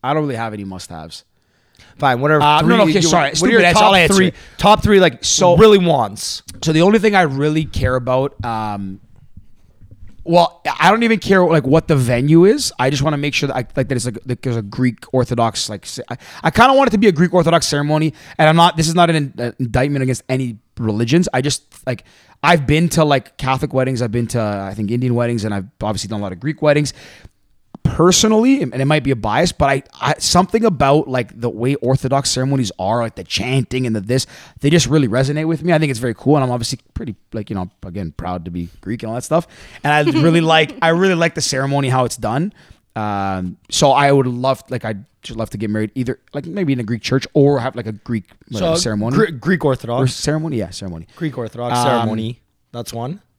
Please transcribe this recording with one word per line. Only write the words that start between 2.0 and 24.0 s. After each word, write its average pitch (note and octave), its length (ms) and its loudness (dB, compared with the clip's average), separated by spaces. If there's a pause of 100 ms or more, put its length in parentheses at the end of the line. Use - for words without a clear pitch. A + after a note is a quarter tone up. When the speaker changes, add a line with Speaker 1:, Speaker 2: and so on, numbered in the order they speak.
Speaker 2:
What D3 100 2
are D3+ 100 4
Speaker 1:
Uh, D3+ 200 4
Speaker 2:
three, D#3 80 2
Speaker 1:
no, A#3+ 80 6
no, G#3+ 60 6
okay, D#3+ 100 2
Speaker 2:
you, F#3+ 100 2
Speaker 1:
sorry. E3 260 2
Speaker 2:
what E3 140 -4
are F#3 40 2
your A3+ 120 4
Speaker 1:
Stupid, F3+ 60 4
that's F3 140 4
Speaker 2:
top G#3+ 100 6
Speaker 1:
all G3 40 4
I F#3+ 60 6
answer. E3 160 4
Speaker 2:
three? F#3+ 180 2 (240)
Top G#3 260 4
three, G#3 160 6
like, E3 240 2
Speaker 1:
So F3+ 340 2
Speaker 2:
really G#3+ 200 8
wants. C#3 640 -2 (220)
Speaker 1:
So D#3 100 -2
the D#3 80 4
only G3+ 180 6
thing G#3 160 2
I F#3+ 80 4
really D3+ 420 -2
care B2+ 300 -2
about, B2+ 380 -2 (100)
um, G#2 560 -8 (1300)
well, E3+ 360 2 (180)
I E3+ 120 6
don't A3+ 120 2
even A3+ 160 2
care, F#3+ 240 4
like, D#3 220 2
what D3+ 220 2
the D#3+ 80 4
venue C3+ 500 4
is. B3+ 320 2
I C3 140 0
just C#3 100 -2
wanna D3 160 -2
make C#3+ 160 -4
sure - 140 -2
that C3 80 -4
I, B2 100 -4 (100)
like, C3 120 -2
that C#3 40 -6
it's A#2+ 140 -4
a, B2 60 -4 (140)
that B2 180 -6
there's A#2+ 140 -2
a A2+ 40 -4
Greek A2 500 -4
Orthodox, A#2 580 -2
like, G#2 180 -12
ce-, - 220 -14
I, A#2+ 80 -10 (260)
I E3+ 80 0
kinda B3+ 220 6
want C4+ 160 4
it - 20 -2
to G#3+ 80 0
be A3 80 6
a G3 40 6
Greek E3 220 2
Orthodox E3 340 2
ceremony. D3+ 460 0 (240)
And D#3 100 4
I'm D#3 80 4
not, E3+ 220 6
this D#3+ 100 0
is E3 80 -2
not E3+ 140 6
an E3 60 2
in-, C#3+ 240 -2
uh, A#2+ 200 -4
indictment C3 440 -2
against B2+ 260 -4
any B2 280 -4 (200)
religions. A#2 560 0
I B2+ 80 0
just, C#3 220 -4 (240)
like, A#2+ 160 -8 (400)
I've D3 240 0
been D#3 220 2
to, D#3+ 140 2
like, C#3+ 340 -2
Catholic C3+ 360 -4
weddings. B2+ 300 -2